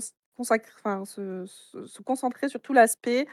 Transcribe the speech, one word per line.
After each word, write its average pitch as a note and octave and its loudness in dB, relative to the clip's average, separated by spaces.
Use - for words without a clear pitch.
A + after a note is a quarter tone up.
consacrer, A3+ 0
enfin, G3 -4
se, F#3+ -8
se, - -16
se - -18
concentrer C4 -2
sur A#3+ -6
tout - -8
l'aspect, A#3+ 4